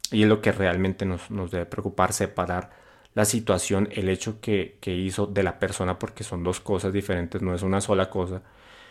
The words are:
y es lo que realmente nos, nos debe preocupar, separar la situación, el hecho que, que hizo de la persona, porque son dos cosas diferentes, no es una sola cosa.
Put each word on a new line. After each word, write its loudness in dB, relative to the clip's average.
y 4
es 8
lo 6
que 2
realmente 0
nos, -4
nos -6
debe -4
preocupar, 0
separar -2
la 4
situación, 2
el -2
hecho -2
que, -2
que -4
hizo -2
de 0
la 0
persona, -2
porque -8
son -6
dos 0
cosas -2
diferentes, -2
no 0
es -4
una 2
sola 2
cosa. -4